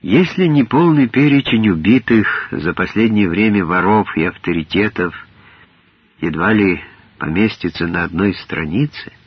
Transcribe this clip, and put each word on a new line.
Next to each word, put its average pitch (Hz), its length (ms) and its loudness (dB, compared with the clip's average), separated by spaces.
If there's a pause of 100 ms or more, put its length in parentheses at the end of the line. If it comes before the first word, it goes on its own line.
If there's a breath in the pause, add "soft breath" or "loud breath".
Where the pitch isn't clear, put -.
Если 170 440 2
не 147 180 4
полный 147 440 4
перечень 135 640 2
убитых 104 800 2
за 82 240 -6
последнее 104 540 0
время 101 360 0
воров 92 520 0
и 80 80 0
авторитетов 90 920 -4 (1040 soft breath)
едва 85 320 -2
ли 95 300 0 (360 loud breath)
поместится 87 680 -4
на 85 160 -4
одной 85 320 -2
странице 85 800 -6 (140)